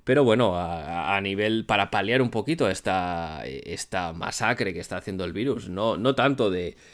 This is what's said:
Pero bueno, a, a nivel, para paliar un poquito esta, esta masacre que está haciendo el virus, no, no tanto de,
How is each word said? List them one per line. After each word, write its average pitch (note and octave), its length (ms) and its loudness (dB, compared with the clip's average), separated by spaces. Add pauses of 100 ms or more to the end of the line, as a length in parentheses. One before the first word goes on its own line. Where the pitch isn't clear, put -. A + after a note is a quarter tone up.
Pero C#3 180 4
bueno, A2 320 6
a, E2+ 640 -2
a G2 40 0
nivel, G#2 440 0
para G2+ 260 2
paliar A2 300 2
un A#2+ 80 4
poquito A2+ 400 0
esta, F2 760 -2
esta E2 680 -6
masacre G#2+ 600 -2
que E2+ 60 -6
está F2+ 180 -8
haciendo F#2 280 -4
el E2+ 80 -6
virus, G#2 340 -2
no, F#2+ 300 -2
no B2 160 2
tanto B2 380 2
de, F2 260 -4 (160)